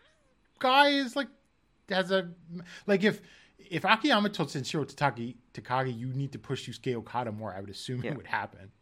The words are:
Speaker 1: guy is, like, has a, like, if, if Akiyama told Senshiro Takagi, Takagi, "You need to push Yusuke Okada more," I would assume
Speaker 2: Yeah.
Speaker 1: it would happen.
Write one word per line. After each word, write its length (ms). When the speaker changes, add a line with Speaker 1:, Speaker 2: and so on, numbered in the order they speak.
Speaker 1:
guy 300
is, 260
like, 140
has 220
a, 180
like, 160
if, 160
if 140
Akiyama 460
told 180
Senshiro 440
Takagi, 440
Takagi, 420
"You 120
need 240
to 80
push 280
Yusuke 280
Okada 340
more," 240
I 60
would 100
assume 320
Speaker 2:
Yeah. 80
Speaker 1:
it 60
would 100
happen. 560